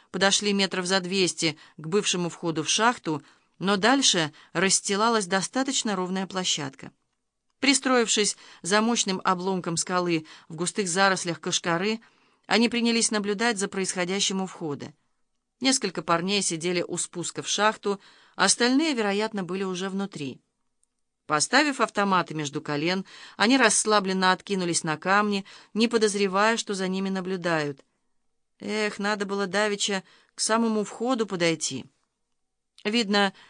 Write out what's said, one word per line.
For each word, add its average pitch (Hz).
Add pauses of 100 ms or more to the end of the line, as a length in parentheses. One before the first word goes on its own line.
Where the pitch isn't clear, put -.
(120)
подошли 196
метров 190
за 190
двести 175 (200)
к 156
бывшему 180
входу 160
в -
шахту, 185 (360)
но 196
дальше 196 (200)
расстилалась 202
достаточно 220
ровная 185
площадка. 180 (680)
Пристроившись 247 (240)
за 202
мощным 220
обломком 180
скалы 175 (220)
в 165
густых 180
зарослях 180
кошкары, 185 (480)
они 226
принялись 233
наблюдать 208
за 196
происходящим 190
у 185
входа. 143 (640)
Несколько 247
парней 180
сидели 175
у 170
спуска 160
в -
шахту, 202 (360)
остальные, 254
вероятно, 208
были 180
уже 190
внутри. 185 (840)
Поставив 254
автоматы 196
между 147
колен, 165 (320)
они 233
расслабленно 202
откинулись 180
на 156
камни, 202 (280)
не 220
подозревая, 208
что 220
за 190
ними 190
наблюдают. 175 (760)
Эх, 208
надо 208
было 196
давеча 202 (300)
к -
самому 220
входу 226
подойти. 165 (960)
Видно, 202 (160)